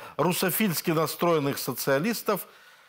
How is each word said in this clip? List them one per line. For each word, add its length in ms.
русофильски 760
настроенных 680
социалистов 920